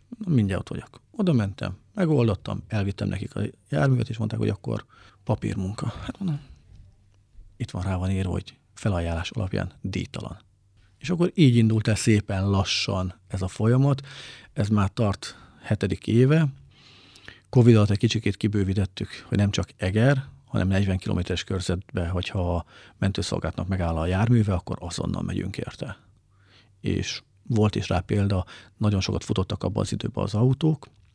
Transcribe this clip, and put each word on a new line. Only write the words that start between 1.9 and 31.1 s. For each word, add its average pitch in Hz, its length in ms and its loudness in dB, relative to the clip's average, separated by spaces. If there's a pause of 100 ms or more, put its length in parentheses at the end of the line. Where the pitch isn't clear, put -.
megoldottam, 120 720 0
elvittem 98 400 -2
nekik 92 280 -6
a - 60 -4 (280)
járművet, 135 400 0
és 110 80 -8
mondták, 110 220 -4
hogy 107 100 0
akkor - 360 -6 (380)
papírmunka. 104 640 -4
Hát - 320 -10
mondom, 151 220 -4 (1160)
itt - 140 -8
van, 90 100 -4
rá 92 140 -2
van 92 160 -2
írva, 95 200 -2
hogy 92 260 -6 (160)
felajánlás 85 560 -2
alapján 92 420 -4 (100)
díjtalan. - 600 -8 (560)
És - 120 -10
akkor 175 260 0
így 135 200 8
indult 110 320 4
el 110 80 2
szépen 101 540 2
lassan 98 640 0 (140)
ez 98 140 -6
a 92 60 -2
folyamat. 131 540 2 (520)
Ez 104 160 0
már 101 240 2
tart - 420 -2 (260)
hetedik - 460 -2
éve. 139 400 4 (1000)
covid 120 260 8
alatt 104 140 6
egy 101 80 2
kicsikét 107 400 0
kibővítettük, 101 880 -2
hogy - 100 0
nem 101 140 4
csak - 260 -4
Eger, 117 480 2 (200)
hanem 95 220 0
negyven 95 300 2
kilométeres 90 460 -4
körzetbe, 92 640 -4
hogyha 87 480 -2
a 85 100 -4 (320)
mentőszolgálatnak 90 680 -2
megáll 87 280 0
a 80 100 -2
járműve, 104 480 2
akkor - 260 -4
azonnal 87 420 -6
megyünk 92 360 -6
érte. - 400 -10 (840)
És 92 420 -4 (220)
volt 107 320 2
is - 140 -4
rá 90 100 0
példa, 101 460 0 (320)
nagyon 104 240 0
sokat 98 220 -2
futottak - 400 -4
abba 101 180 -2
az 98 100 -2
időben - 320 -4
az 98 100 -6
autók. 131 560 2 (260)